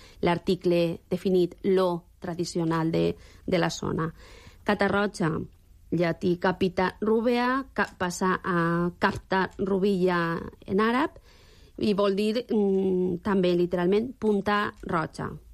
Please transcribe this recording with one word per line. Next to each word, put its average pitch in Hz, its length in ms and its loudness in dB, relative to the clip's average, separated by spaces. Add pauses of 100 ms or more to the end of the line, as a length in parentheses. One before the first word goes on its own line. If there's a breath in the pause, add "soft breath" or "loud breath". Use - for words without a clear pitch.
(220 loud breath)
l'article 175 880 0
definit, 180 540 0
lo 185 420 2 (140)
tradicional 165 720 -2
de, 170 260 0 (280 loud breath)
de - 140 0
la 170 100 0
zona. - 440 -4 (500 loud breath)
Catarroja, 196 680 0 (600)
llatí 175 460 0
capita 185 640 0
rubea, 240 720 0
ca-, 202 240 -2
passa 180 460 -2
a 170 460 0 (100)
capta 190 580 -2
rubilla 180 840 0 (260)
en 196 140 -2
àrab, 233 380 0 (640 soft breath)
i 214 140 0
vol 196 220 2
dir, 214 320 0
mm, 190 800 0
també 185 320 2
literalment 185 560 0
punta 208 600 0 (100)
roja. 160 480 -4 (220)